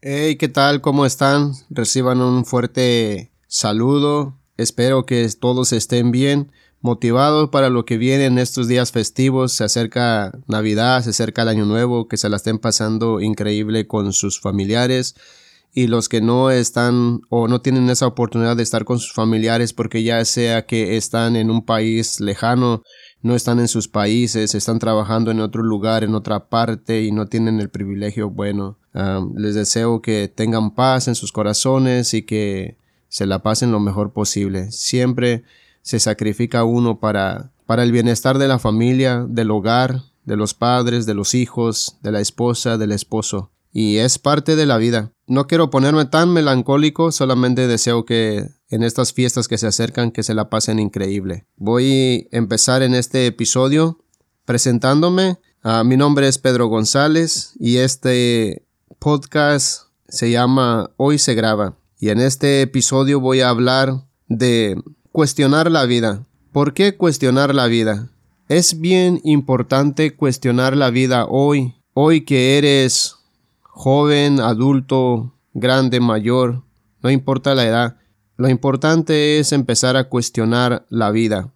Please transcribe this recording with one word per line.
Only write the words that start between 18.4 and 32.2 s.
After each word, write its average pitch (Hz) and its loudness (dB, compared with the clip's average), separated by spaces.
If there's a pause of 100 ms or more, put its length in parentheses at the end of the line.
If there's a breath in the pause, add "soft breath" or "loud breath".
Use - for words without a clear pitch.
de 120 -2
estar 110 -2
con 120 -2
sus - -14
familiares, 113 0
porque 113 -4
ya 113 0
sea 117 -2
que 110 -2
están 113 -2
en 110 0
un 113 0
país 113 -2
lejano, 117 -2 (360 loud breath)
no 117 0
están 120 0
en 120 0
sus 110 -4
países, 110 -2
están 113 -2
trabajando 110 0
en 110 -2
otro 110 -4
lugar, 110 0
en 110 -2
otra 107 -4
parte 113 -2
y 107 -2
no 107 -2
tienen 113 -2
el 101 -4
privilegio, 101 -6
bueno, 101 -6 (160)
ah, 95 -2 (120)
les 104 -4
deseo 113 -2
que 107 -2
tengan 110 -2
paz 131 0
en 120 0
sus - -10
corazones 123 0
y 113 -2